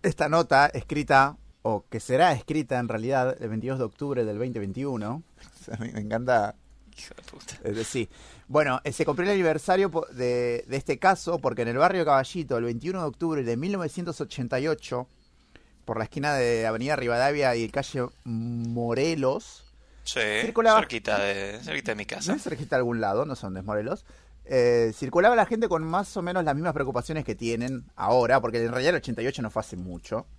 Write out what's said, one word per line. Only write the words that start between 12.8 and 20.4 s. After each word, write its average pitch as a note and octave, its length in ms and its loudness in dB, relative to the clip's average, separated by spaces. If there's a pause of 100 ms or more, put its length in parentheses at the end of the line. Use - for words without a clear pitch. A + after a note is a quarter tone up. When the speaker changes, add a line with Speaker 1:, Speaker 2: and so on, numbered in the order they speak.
Speaker 1:
de D#3+ 60 -2
octubre D3+ 380 -2
de A#2 120 0
mil E3+ 160 -2
novecientos F3 500 -6
ochenta B2+ 360 -4
y C#3 100 -2
ocho, C3 380 -4 (800)
por A2 140 -4
la A2 60 0
esquina D3 300 -2
de A#2+ 320 2
Avenida A#2+ 300 0
Rivadavia B2+ 600 2
y A2+ 120 -2
calle C3+ 380 -4 (180)
Morelos, A#2+ 1400 -2 (400)
Speaker 2:
Sí, - 160 -4 (200)